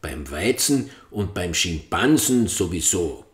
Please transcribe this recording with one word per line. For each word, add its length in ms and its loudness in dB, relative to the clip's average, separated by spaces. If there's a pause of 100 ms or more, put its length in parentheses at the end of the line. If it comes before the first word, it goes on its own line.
beim 280 -10
Weizen 600 0 (200)
und 220 -4
beim 220 -4
Schimpansen 920 2
sowieso. 840 -2